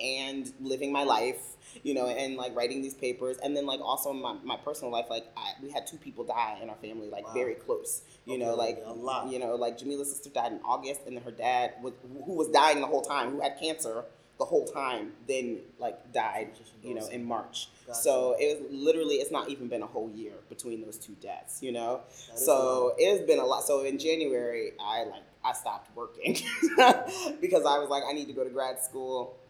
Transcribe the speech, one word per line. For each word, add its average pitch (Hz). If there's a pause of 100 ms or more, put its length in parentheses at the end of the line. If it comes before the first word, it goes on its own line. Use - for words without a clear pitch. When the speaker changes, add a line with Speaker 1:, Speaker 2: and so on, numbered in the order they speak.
Speaker 1:
and 131
living 135
my 143
life, 123 (440)
you 143
know, 127
and, 131
like, 123
writing 123
these 135
papers. 127
And 143
then, 143
like, 131
also 135
my, 127
my 117
personal 139
life, 117
like, 113 (100)
I, 104 (100)
we 139
had 143
two 160
people 120
die 110
in 110
our 104
family, 107
like, 104
Speaker 2:
Wow. 113
Speaker 1:
very 123
close, 110 (240)
you 127
Speaker 2:
Okay, 123
Speaker 1:
know, 117
like, 113
Speaker 2:
a 113
lot. 127
Speaker 1:
you 127
know, 120
like, 120
Jamila's 143
sister -
died 120
in -
August, 135
and 127
then 120
her 127
dad 120 (100)
was, 123 (320)
who 190
was 156
dying 143
the 135
whole 131
time, 139
who 143
had 143
cancer 120 (360)
the -
whole 143
time, 123 (160)
then, 123 (180)
like, 120
died, 110
Speaker 2:
Situation -
Speaker 1:
you 120
know, 110
Speaker 2:
goes. 107
Speaker 1:
in 120
March. 117 (160)
Speaker 2:
Gotcha. 120
Speaker 1:
So 131
it 147
was 131
literally, 147
it's -
not 139
even 131
been 117
a 104
whole 113
year 107 (160)
between 113
those 107
two -
deaths, -
you 131
know? 117 (280)
Speaker 2:
That 117
is 127
Speaker 1:
So 131
Speaker 2:
wild. 123
Speaker 1:
it 185
has 156
been 151
a 131
lot. 127
So 143
in 135
January, 127
I, 110
like, 101 (220)
I 127
stopped -
working -
<laughs> - (1000)
because 175
I 143
was 143
like, 139
"I 135
need 147
to 139
go 131
to 127
grad 131
school." 131 (120)